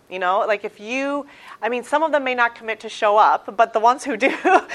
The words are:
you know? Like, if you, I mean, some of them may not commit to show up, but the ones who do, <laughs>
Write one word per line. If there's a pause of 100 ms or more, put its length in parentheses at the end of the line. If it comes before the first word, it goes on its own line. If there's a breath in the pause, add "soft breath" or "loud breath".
you
know?
Like,
if
you, (380 loud breath)
I
mean,
some
of
them
may
not
commit
to
show
up,
but
the
ones
who
do, (140)
<laughs> (140)